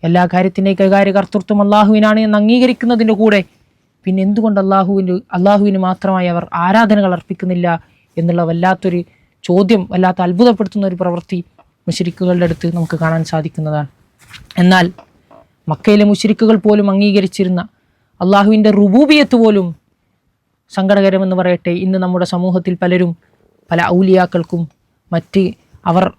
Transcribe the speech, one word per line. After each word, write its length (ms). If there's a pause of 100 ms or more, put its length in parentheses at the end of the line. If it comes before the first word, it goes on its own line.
എല്ലാ 240
കാര്യത്തിൻ്റെയും 540
കൈകാര്യ 320
കർത്തൃത്വം 500
അള്ളാഹുവിനാണ് 580
എന്ന് 180
അംഗീകരിക്കുന്നതിൻ്റെ 760
കൂടെ 300 (600)
പിന്നെ 180
എന്തുകൊണ്ട് 380
അള്ളാഹുവിന്, 600 (120)
അള്ളാഹുവിന് 460
മാത്രമായി 480
അവർ 280
ആരാധനകൾ 580
അർപ്പിക്കുന്നില്ല 720 (360)
എന്നുള്ള 240
വല്ലാത്തൊരു 640 (400)
ചോദ്യം, 460
വല്ലാത്ത 320
അത്ഭുതപ്പെടുത്തുന്ന 640
ഒരു 80
പ്രവൃത്തി 500 (440)
മുശ്രിക്കുകളുടെ 560
അടുത്ത് 320
നമുക്ക് 220
കാണാൻ 260
സാധിക്കുന്നതാണ്. 600 (720)
എന്നാൽ 340 (760)
മക്കയിലെ 360
മുശ്രിക്കുകൾ 520
പോലും 340
അംഗീകരിച്ചിരുന്ന 680 (600)
അള്ളാഹുവിൻ്റെ 500
റുബൂബിയത്ത് 680
പോലും 400 (960)
സങ്കടകരമെന്ന് 680
പറയട്ടെ, 340
ഇന്ന് 280
നമ്മുടെ 260
സമൂഹത്തിൽ 500
പലരും 420 (540)
പല 160
ഔലിയാക്കൾക്കും 840 (440)
മറ്റ് 400 (340)
അവർ 320